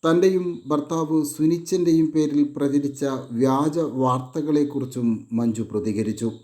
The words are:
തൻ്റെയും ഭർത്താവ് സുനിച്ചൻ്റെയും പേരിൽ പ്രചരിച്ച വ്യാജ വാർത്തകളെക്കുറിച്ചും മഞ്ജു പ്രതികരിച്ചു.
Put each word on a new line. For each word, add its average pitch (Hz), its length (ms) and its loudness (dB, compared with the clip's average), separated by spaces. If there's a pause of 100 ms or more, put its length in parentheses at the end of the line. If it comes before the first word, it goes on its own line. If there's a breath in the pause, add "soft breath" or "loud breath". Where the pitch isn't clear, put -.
തൻ്റെയും 175 600 2
ഭർത്താവ് 156 580 0
സുനിച്ചൻ്റെയും 165 800 2
പേരിൽ 147 360 2
പ്രചരിച്ച 139 640 -2 (260)
വ്യാജ 135 480 2
വാർത്തകളെക്കുറിച്ചും 131 1500 0
മഞ്ജു 117 300 0
പ്രതികരിച്ചു. 107 680 -2 (160)